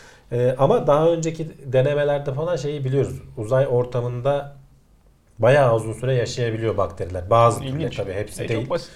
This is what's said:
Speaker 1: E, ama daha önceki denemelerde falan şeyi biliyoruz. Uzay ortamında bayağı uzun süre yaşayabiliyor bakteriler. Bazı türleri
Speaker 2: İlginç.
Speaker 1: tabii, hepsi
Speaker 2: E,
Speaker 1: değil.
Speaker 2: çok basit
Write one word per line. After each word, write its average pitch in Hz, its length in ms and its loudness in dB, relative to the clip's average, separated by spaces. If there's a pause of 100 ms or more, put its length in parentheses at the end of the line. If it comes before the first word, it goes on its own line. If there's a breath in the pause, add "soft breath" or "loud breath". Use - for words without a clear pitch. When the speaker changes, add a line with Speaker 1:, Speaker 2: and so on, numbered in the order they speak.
(320 loud breath)
Speaker 1:
E, 123 260 2
ama 160 300 2
daha 156 220 4
önceki 160 380 -2 (180)
denemelerde 143 680 0
falan 165 220 -2
şeyi 143 300 -4
biliyoruz. 120 360 -2 (160)
Uzay 131 300 0
ortamında 123 880 -2 (840)
bayağı 123 360 6
uzun 110 180 -2
süre 131 220 -4
yaşayabiliyor 113 640 -2
bakteriler. 90 520 -4
Bazı 113 300 6
türleri 135 160 -6
Speaker 2:
İlginç. 151 220 -6
Speaker 1:
tabii, 95 160 -6
hepsi 104 300 -8
Speaker 2:
E, - 60 -6
Speaker 1:
değil. 113 120 -2
Speaker 2:
çok 127 80 -8
basit 170 260 -6